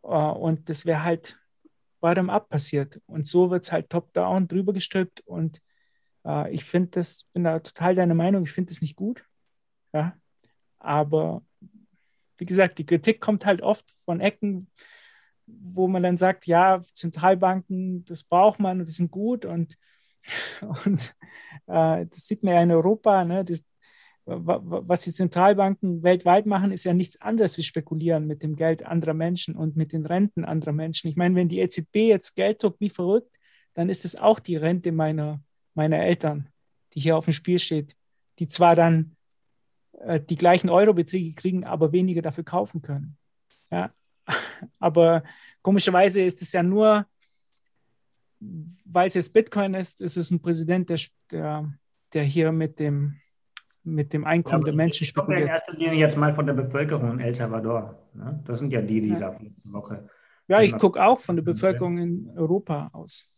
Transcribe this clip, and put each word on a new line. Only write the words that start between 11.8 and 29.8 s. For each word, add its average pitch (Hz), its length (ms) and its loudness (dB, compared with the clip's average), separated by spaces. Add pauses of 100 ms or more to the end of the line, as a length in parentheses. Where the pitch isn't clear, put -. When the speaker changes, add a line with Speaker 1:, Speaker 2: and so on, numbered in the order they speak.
Speaker 1:
wie 175 80 -10
gesagt, 185 320 2
die 156 80 -8
Kritik 170 340 0
kommt - 260 -2
halt 190 160 2
oft - 280 -2 (160)
von 170 160 -4
Ecken, 196 500 -4 (720)
wo 185 420 -2
man 185 160 0
dann 180 140 2
sagt, 185 300 0
„Ja, 180 340 6 (120)
Zentralbanken, 185 1120 0
das 165 180 -12
braucht 196 360 4
man 185 200 0
und 170 80 -6
die 160 60 -8
sind 175 180 -2
gut.“ 233 340 -4
Und, 170 320 -6 (460)
<laughs> - 640 -12
und, 202 300 -2 (520)
äh, 170 380 2
das - 220 -10
sieht 208 160 -4
man 185 100 2
ja 170 100 6
in 175 80 4
Europa, 190 540 4
ne? 185 180 -2
Das, 175 200 -6 (640)
wa-, 170 380 -4
wa-, 165 220 -8
was 175 180 0
die 175 100 -6
Zentralbanken 190 920 0
weltweit 180 420 4
machen, 196 260 0
ist 185 140 -4
ja 180 80 2
nichts 180 280 -2
anderes 220 360 0
wie 165 60 -6
spekulieren 160 640 -2
mit 151 160 -8
dem 151 120 -4
Geld 160 300 -2
anderer 160 300 -2
Menschen 165 400 -4
und 151 200 -6
mit 156 160 -2